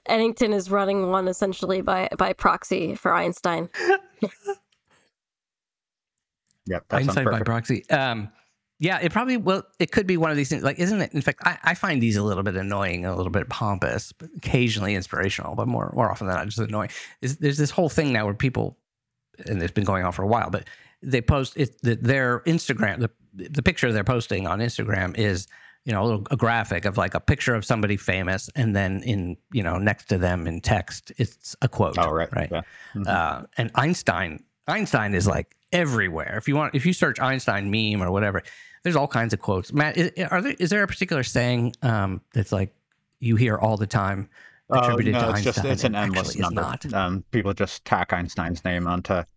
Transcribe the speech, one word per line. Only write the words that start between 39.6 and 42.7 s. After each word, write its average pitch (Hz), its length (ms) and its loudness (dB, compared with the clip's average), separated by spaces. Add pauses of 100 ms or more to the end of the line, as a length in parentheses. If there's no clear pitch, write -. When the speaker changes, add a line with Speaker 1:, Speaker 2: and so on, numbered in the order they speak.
Speaker 3:
Matt, 147 240 2
is, 175 140 2 (180)
are 185 120 2
there, 277 180 -4
is 170 100 0
there 202 140 2
a 190 40 0
particular 165 360 -2
saying, 123 580 2
um, 101 400 0 (120)
that's, 104 180 0
like, 101 240 0 (440)